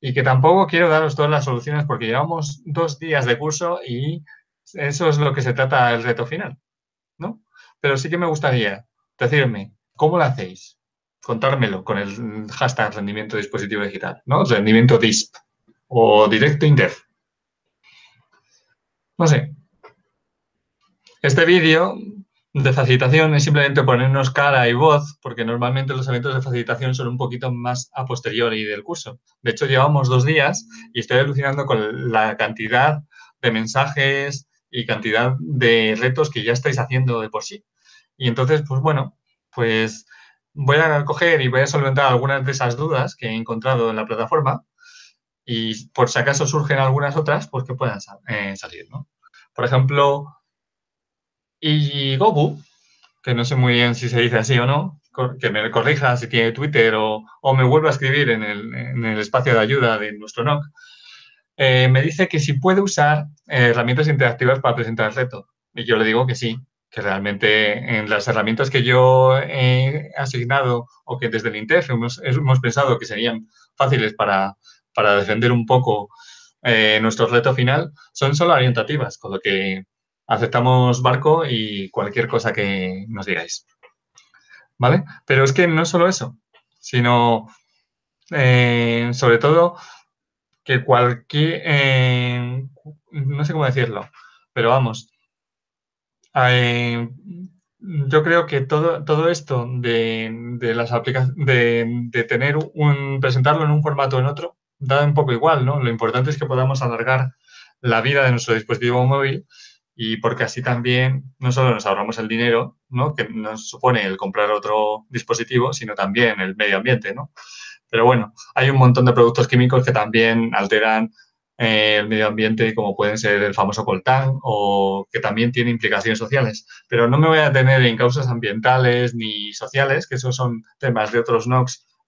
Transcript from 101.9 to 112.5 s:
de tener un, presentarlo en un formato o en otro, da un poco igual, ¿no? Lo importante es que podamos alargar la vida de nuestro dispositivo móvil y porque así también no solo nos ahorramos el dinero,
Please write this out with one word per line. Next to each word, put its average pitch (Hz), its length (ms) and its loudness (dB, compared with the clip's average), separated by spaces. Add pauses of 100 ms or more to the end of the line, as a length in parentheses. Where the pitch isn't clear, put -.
de 120 140 -2
tener 135 320 -2
un, 139 640 -2
presentarlo 135 440 2
en 151 60 2
un 151 120 2
formato 139 340 -2
o 127 40 0
en 127 60 0
otro, 151 300 -8 (220)
da 135 260 0
un 147 100 2
poco 139 180 2
igual, 135 320 2
¿no? 139 160 0
Lo 120 100 0
importante 117 400 -2
es 147 80 -4
que - 80 -6
podamos 131 360 0
alargar 127 520 -2 (460)
la 113 200 2
vida 139 240 2
de 131 60 4
nuestro 117 240 0
dispositivo 120 520 0
móvil 135 400 -2 (480)
y 113 240 -6
porque 113 260 -2
así 127 180 -8
también 127 760 -2
no 127 140 -2
solo 131 180 2
nos 107 160 -2
ahorramos 104 320 -4
el 110 100 -6
dinero, 120 500 -2 (100)